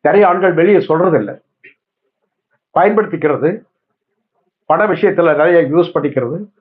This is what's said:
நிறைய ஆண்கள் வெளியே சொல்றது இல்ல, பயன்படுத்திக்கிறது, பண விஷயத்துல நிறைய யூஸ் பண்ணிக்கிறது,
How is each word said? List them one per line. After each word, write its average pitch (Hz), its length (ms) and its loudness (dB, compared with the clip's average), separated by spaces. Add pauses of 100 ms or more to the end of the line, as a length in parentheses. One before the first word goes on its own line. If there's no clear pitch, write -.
நிறைய 196 260 4
ஆண்கள் 185 260 0
வெளியே 175 260 2
சொல்றது 160 380 0
இல்ல, 104 240 -8 (1400)
பயன்படுத்திக்கிறது, 165 840 -2 (1000)
பண 180 220 0
விஷயத்துல 170 480 0
நிறைய 170 260 2
யூஸ் 160 320 0
பண்ணிக்கிறது, 147 520 -6 (160)